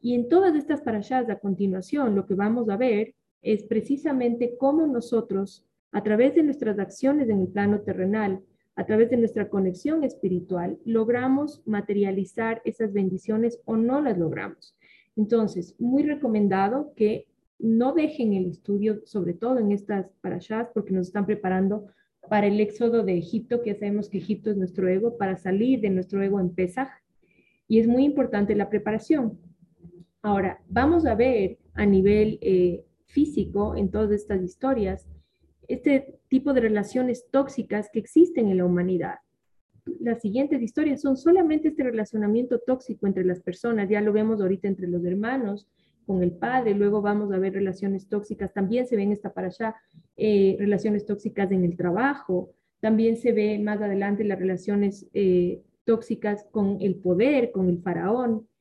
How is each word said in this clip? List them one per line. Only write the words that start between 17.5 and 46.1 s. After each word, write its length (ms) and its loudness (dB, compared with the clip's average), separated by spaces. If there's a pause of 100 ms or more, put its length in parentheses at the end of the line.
no 340 2
dejen 400 0
el 140 0
estudio, 580 -2
sobre 300 -4
todo 240 -2
en 140 2
estas 340 -4 (160)
parashas, 500 -6
porque 220 -4
nos 140 -2
están 180 -2
preparando 640 -2 (420)
para 160 2
el 120 2
éxodo 440 0
de 160 0
Egipto, 420 -4
que 140 -4
ya 40 -12
sabemos 300 -4
que 100 -6
Egipto 320 -4
es 60 0
nuestro 320 -2
ego, 300 0
para 180 -2
salir 440 0
de 100 0
nuestro 320 -2
ego 180 0
en 140 0
Pesaj, 340 -2 (800)
y 120 6
es 60 4
muy 180 4
importante 500 0
la 160 -2
preparación. 680 0 (840)
Ahora, 460 0
vamos 360 2
a 100 2
ver 440 2 (160)
a 100 -2
nivel, 560 4
eh, 440 2 (200)
físico, 720 -2
en 140 0
todas 220 0
estas 300 -2
historias, 640 -4 (600)
este 520 0 (100)
tipo 240 2
de 80 4
relaciones 680 0
tóxicas 640 -2
que 80 -2
existen 480 4
en 80 2
la 80 2
humanidad. 520 0 (840)
Las 200 -2
siguientes 400 -2
historias 400 -2
son 160 0
solamente 520 4
este 160 -2
relacionamiento 760 0
tóxico 480 -4
entre 180 0
las 160 0
personas, 480 -4
ya 120 2
lo 120 2
vemos 280 0
ahorita 260 -2
entre 220 -4
los 160 -2
hermanos, 640 -4 (380)
con 180 0